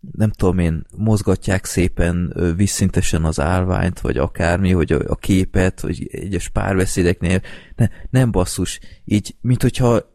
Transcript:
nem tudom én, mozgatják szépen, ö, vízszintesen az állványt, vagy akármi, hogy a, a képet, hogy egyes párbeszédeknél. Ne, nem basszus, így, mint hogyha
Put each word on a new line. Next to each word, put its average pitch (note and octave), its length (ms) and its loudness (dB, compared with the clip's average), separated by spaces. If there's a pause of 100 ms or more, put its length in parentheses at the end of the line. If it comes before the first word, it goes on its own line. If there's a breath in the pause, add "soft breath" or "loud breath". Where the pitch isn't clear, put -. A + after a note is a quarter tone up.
(120)
nem G#2+ 180 0
tudom F#2 280 0
én, D#2+ 280 0 (100)
mozgatják G2+ 680 0
szépen, F2 720 0
ö, E2+ 200 0
vízszintesen F2+ 720 0
az D#2+ 160 0
állványt, F2+ 600 0
vagy - 160 -2
akármi, F2+ 560 0
hogy E2 200 2
a, C#2+ 140 2
a - 100 -2
képet, F#2 640 0
hogy - 300 -6
egyes - 380 -8
párbeszédeknél. F#2 920 0 (360 loud breath)
Ne, A2+ 100 2 (240 loud breath)
nem B2+ 200 4
basszus, F2+ 480 -2 (260 loud breath)
így, - 360 0
mint B2 220 0
hogyha A#2+ 360 4 (160)